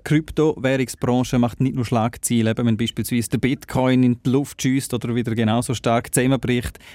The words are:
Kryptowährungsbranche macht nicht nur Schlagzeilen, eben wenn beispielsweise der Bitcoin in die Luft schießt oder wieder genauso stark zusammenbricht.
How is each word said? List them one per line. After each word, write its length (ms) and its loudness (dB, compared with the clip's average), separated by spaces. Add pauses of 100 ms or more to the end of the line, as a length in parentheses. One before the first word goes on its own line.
Kryptowährungsbranche 1400 0
macht 200 0
nicht 140 0
nur 100 -2
Schlagzeilen, 640 0
eben 220 0
wenn 80 2
beispielsweise 520 -2
der 100 -2
Bitcoin 640 0
in 180 2
die 80 0
Luft 320 -2
schießt 320 0
oder 220 -4
wieder 180 -2
genauso 400 0
stark 400 -2
zusammenbricht. 640 0 (160)